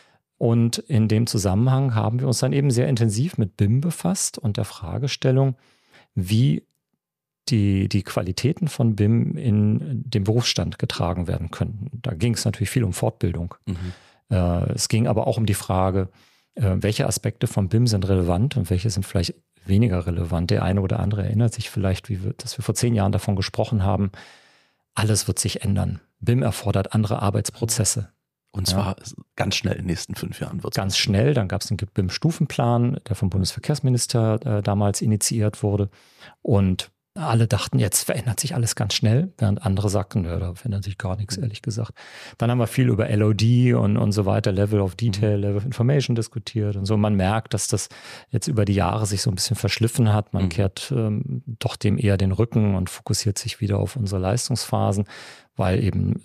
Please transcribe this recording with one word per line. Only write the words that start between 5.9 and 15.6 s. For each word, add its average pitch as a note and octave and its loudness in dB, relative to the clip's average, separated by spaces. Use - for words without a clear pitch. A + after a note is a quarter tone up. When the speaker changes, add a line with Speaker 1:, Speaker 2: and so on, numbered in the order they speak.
Speaker 1:
wie G#2+ 2
die, G2 2
die G2 0
Qualitäten C3 -2
von A2+ 0
bim A#2 2
in A2+ 0
den G#2+ -2
Berufsstand G#2+ 0
getragen F2 -2
werden F2 -4
könnten. - -6
Da A#2 -4
ging A2 0
es - -4
natürlich G#2 -2
viel A#2+ 0
um F#2 0
Fortbildung. F2 -4
Speaker 2:
Mhm. F2+ -8
Speaker 1:
Äh, F2 0
es - -4
ging A2 2
aber G#2+ 0
auch A#2 0
um A2 2
die G2+ 2
Frage, F#2 0